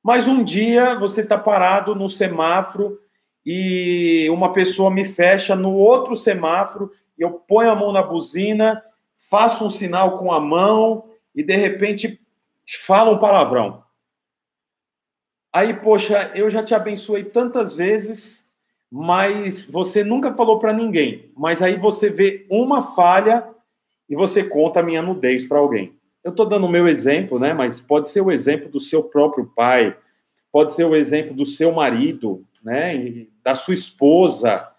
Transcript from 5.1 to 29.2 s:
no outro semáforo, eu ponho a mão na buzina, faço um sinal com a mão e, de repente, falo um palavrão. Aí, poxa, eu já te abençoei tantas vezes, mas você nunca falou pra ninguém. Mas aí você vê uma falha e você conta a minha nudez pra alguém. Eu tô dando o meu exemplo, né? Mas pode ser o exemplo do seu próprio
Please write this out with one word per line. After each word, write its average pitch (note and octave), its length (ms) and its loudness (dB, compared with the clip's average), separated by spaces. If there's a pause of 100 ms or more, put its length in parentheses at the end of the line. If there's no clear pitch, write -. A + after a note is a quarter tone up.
no F#3 180 -2
outro A#3 420 4
semáforo, G3 760 -2 (260)
eu E3+ 140 -2
ponho G#3+ 380 2
a G#3+ 60 4
mão G3+ 160 -2
na F#3+ 100 0
buzina, G#3 800 -2 (480)
faço A3+ 360 2
um G3+ 40 -4
sinal F#3 500 -2
com F3+ 120 -2
a D#3+ 80 2
mão G#3+ 680 0 (260)
e, D3 80 -4
de F#3 120 0
repente, G3+ 640 -2 (680)
falo G#3+ 280 4
um G3+ 60 0
palavrão. C#3 640 0 (1700)
Aí, G#3 200 0
poxa, G3+ 600 2
eu G#3 160 0
já A3 140 -2
te A3 100 -2
abençoei G#3 520 -4
tantas A#3+ 500 -4
vezes, G#3 720 -4 (420)
mas F#3 800 -2
você F#3 320 -2
nunca B3+ 320 -2
falou A3 260 2
pra A3 120 0
ninguém. G3 640 -2
Mas E3 260 -2
aí F#3 140 2
você G3+ 340 0
vê F#3+ 400 0
uma B3+ 320 0
falha G3+ 640 2 (640)
e C#3+ 60 -6
você F#3+ 300 0
conta D#3+ 340 0
a E3+ 40 2
minha E3 180 -2
nudez C3 440 -2
pra D3 140 0
alguém. A2+ 340 0 (300)
Eu F3 80 -8
tô F#3+ 140 0
dando F#3+ 220 0
o - 20 -2
meu F3 180 4
exemplo, C#3+ 500 0
né? C#3 160 -2
Mas B2 280 -4
pode D3 260 0
ser G3+ 140 -2
o F#3+ 100 0
exemplo D3 380 -2
do C#3+ 100 -6
seu D#3 240 -2
próprio C#3+ 500 -2